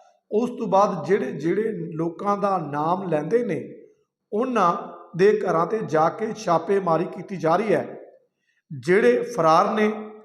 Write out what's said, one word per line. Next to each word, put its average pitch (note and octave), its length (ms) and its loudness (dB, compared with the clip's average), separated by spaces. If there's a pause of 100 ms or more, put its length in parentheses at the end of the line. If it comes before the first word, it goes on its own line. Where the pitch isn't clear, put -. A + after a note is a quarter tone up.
(320)
ਉਸ A#3 180 0
ਤੋਂ A#3+ 180 -8
ਬਾਅਦ F#3+ 380 2
ਜਿਹੜੇ G#3 260 0
ਜਿਹੜੇ F3 320 -2 (320)
ਲੋਕਾਂ E3+ 420 -4
ਦਾ G3 200 0
ਨਾਮ D#3+ 520 -4
ਲੈਂਦੇ E3 340 0
ਨੇ, D3+ 300 -6 (600)
ਉਹਨਾਂ G#3+ 440 2 (400)
ਦੇ G#3 220 4
ਘਰਾਂ F3 260 0
'ਤੇ A3 140 -4
ਜਾ D#3 300 2
ਕੇ G#3+ 240 -6
ਛਾਪੇਮਾਰੀ F3 720 0
ਕੀਤੀ F#3 320 -10
ਜਾ D#3 180 2
ਰਹੀ G#3 180 0
ਹੈ। C3 240 -2 (840)
ਜਿਹੜੇ A3 420 4
ਫਰਾਰ E3+ 520 4
ਨੇ, G#3+ 380 -2 (140)